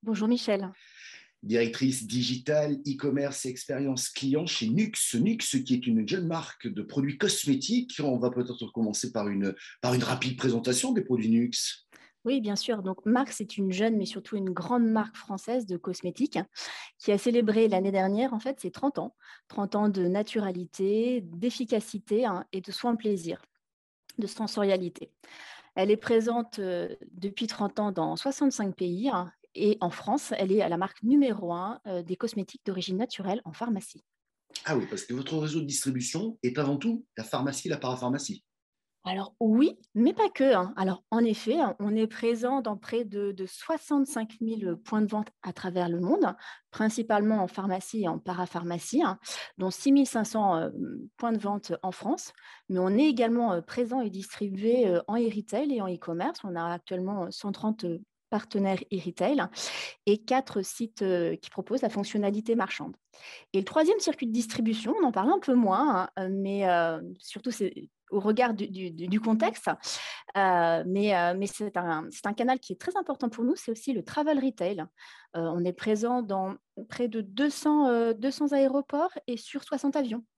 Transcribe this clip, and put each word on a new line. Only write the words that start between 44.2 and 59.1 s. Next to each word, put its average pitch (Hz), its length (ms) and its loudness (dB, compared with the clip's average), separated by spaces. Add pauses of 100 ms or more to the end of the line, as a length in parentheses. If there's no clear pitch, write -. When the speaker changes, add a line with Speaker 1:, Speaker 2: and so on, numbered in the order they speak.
Speaker 1:
mille 208 420 -2
points 214 160 0
de 214 60 4
vente 214 220 -2 (140)
à 180 120 -8
travers 180 340 -2
le 170 120 0
monde, 240 340 2 (380)
principalement 214 720 2
en 180 40 2
pharmacie 196 560 -4
et 175 60 0
en 165 100 -2
parapharmacie, 180 840 -2
hein, 190 160 0 (380)
dont 185 140 -2
six 277 220 2
mille 277 140 8
cinq 220 180 0
cents, 202 320 2
euh, 160 140 0 (460)
points 233 160 -2
de 220 60 0
vente 202 340 -4 (100)
en 185 100 -4
France. - 420 -4 (340)
Mais 185 120 0
on 185 180 2
est 302 80 6
également, 233 460 2
euh, 170 100 0
présent 247 400 -2
et 214 80 -2
distribué, 202 800 0
euh, 175 180 4
en 208 100 -2
e-retail 233 560 0
et 233 80 0
en 190 60 -2
e-commerce. 180 580 -4
On 185 100 -6
a 170 200 -4
actuellement, 185 520 -4
euh, 190 40 -8
cent 202 220 -6
trente, 220 320 -2
euh, 170 180 -4 (280)
partenaires 196 520 0 (100)
e-retail 190 500 0 (600)